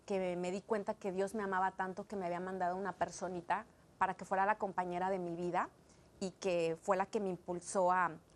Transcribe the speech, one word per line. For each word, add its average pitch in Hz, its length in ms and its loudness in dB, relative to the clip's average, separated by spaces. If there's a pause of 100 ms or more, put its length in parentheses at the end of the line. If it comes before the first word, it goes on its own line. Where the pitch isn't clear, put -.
que 185 300 0
me 180 160 -2
di 196 80 -2
cuenta 214 340 -2
que 202 160 -4
Dios 190 240 0
me 220 80 0
amaba 190 300 2
tanto 185 340 -4
que 214 100 -6
me 185 100 -2
había 175 140 -2
mandado 185 360 0
una 190 160 -2
personita 180 760 -2 (320)
para 185 160 2
que - 100 -10
fuera 190 220 2
la 214 120 4
compañera 185 520 -2
de 196 80 0
mi 175 160 -2
vida 175 340 0 (520)
y 190 120 -2
que 165 500 0
fue 196 140 4
la 190 100 2
que 226 120 -4
me 196 120 0
impulsó 180 600 0
a, 180 220 4 (240)